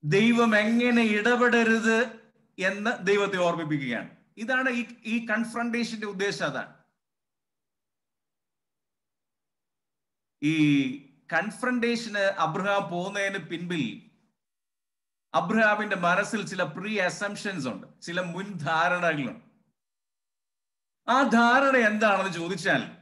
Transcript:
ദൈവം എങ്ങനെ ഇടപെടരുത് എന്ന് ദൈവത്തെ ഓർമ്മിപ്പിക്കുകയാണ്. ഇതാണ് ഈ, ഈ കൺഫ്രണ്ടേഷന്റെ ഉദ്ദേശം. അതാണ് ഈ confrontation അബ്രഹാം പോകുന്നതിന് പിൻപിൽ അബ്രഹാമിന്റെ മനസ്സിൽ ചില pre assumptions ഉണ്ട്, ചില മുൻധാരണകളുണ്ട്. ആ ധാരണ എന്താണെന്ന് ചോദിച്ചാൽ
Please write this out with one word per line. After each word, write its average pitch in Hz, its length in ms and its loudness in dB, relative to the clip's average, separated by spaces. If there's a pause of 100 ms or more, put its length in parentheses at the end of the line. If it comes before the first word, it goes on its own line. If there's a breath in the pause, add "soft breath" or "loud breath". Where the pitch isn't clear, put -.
ദൈവം 220 520 4
എങ്ങനെ 233 460 2
ഇടപെടരുത് 226 1200 2 (380)
എന്ന് 196 480 -2
ദൈവത്തെ 202 300 2
ഓർമ്മിപ്പിക്കുകയാണ്. 151 800 -2 (200)
ഇതാണ് 254 320 -2
ഈ, 240 160 -2 (200)
ഈ 233 200 -2
കൺഫ്രണ്ടേഷന്റെ 226 840 -4
ഉദ്ദേശം. 190 380 -4
അതാണ് 123 280 -6 (3750)
ഈ 147 540 2 (360)
confrontation 226 840 -2
അബ്രഹാം 196 720 0
പോകുന്നതിന് 196 480 -4
പിൻപിൽ 170 760 -6 (1200)
അബ്രഹാമിന്റെ 208 600 2
മനസ്സിൽ 185 520 0
ചില 185 160 -4
pre 190 360 -6
assumptions 190 680 -4
ഉണ്ട്, - 340 -10
ചില 175 200 -6
മുൻധാരണകളുണ്ട്. 170 1200 -2 (1600)
ആ 254 120 4
ധാരണ 247 560 4
എന്താണെന്ന് 208 560 2
ചോദിച്ചാൽ 165 680 -2